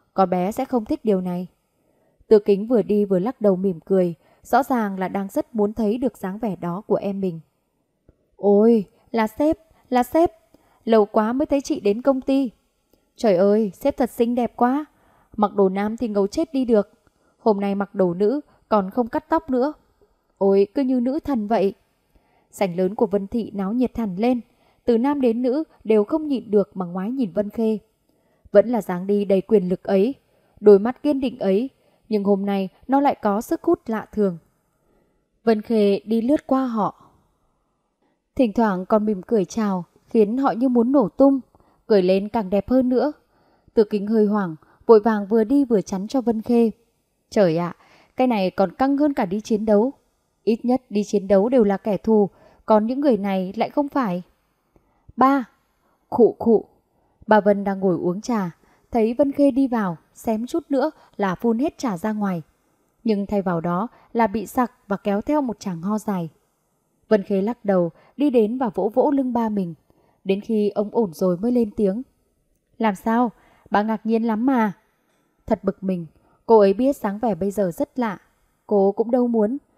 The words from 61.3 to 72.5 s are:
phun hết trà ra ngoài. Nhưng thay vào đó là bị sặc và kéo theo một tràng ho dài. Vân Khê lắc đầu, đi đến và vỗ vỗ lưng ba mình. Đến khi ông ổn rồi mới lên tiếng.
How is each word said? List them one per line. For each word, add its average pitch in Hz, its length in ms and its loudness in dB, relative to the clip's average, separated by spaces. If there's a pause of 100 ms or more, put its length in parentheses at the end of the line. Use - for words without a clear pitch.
phun 226 240 0
hết 277 180 -4
trà 214 200 -4
ra 214 140 -4
ngoài. 196 300 -4 (600)
Nhưng 202 220 -2
thay 202 160 -2
vào 175 200 -2
đó 175 260 -2 (260)
là 226 140 0
bị 196 200 -6
sặc 247 240 -2 (160)
và 196 100 -6
kéo 202 240 -4
theo 294 200 0
một 240 180 -6
tràng 175 220 -8
ho 208 180 -4
dài. 185 300 -6 (800)
Vân 208 140 2
Khê 190 180 -2
lắc 220 240 -6
đầu, 180 260 2 (260)
đi 294 120 2
đến 233 280 2
và 262 120 -2
vỗ 190 240 -2
vỗ 262 180 2
lưng 269 220 -2
ba 233 160 0
mình. 190 240 -4 (500)
Đến 196 180 -2
khi 208 280 0
ông 208 220 -4
ổn 214 220 -2
rồi 180 240 -2
mới 220 140 -2
lên 233 200 0
tiếng. 208 300 -2 (760)